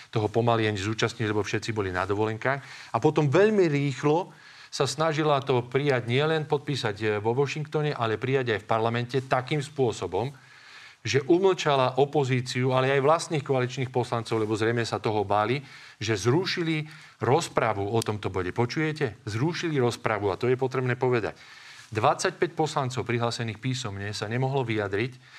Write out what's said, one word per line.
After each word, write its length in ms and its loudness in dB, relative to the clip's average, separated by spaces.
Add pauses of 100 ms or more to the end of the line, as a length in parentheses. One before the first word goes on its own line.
(120)
toho 180 2
pomaly 380 4
ani 100 -2
zúčastniť, 480 0
lebo 160 0
všetci 320 -4
boli 160 -2
na 160 0
dovolenkách. 520 0 (360)
A 80 2
potom 240 4
veľmi 400 4
rýchlo 640 0 (400)
sa 160 0
snažila 560 2
to 240 2
prijať, 400 0
nielen 400 0
podpísať, 560 -2
e, 20 0 (140)
vo 160 0
Washingtone, 560 -2
ale 240 -2
prijať 400 0
aj 80 0
v 60 -4
parlamente 480 0 (100)
takým 320 0
spôsobom, 720 -2 (720)
že 240 0
umlčala 720 4
opozíciu, 720 0
ale 240 2
aj 80 2
vlastných 400 2
koaličných 480 -2
poslancov, 480 -2
lebo 160 0
zrejme 320 0
sa 160 -4
toho 240 0
báli, 320 2 (400)
že 160 -2
zrušili 720 0 (320)
rozpravu 640 0
o 160 0
tomto 320 -4
bode. 240 -4
Počujete? 720 -4
Zrušili 560 -2
rozpravu 480 0
a 80 -4
to 80 -2
je 80 2
potrebné 400 0
povedať. 400 0 (560)
Dvadsaťpäť 640 0
poslancov 480 -2
prihlásených 560 -2
písomne 560 -6
sa 160 -6
nemohlo 320 0
vyjadriť 480 -2 (280)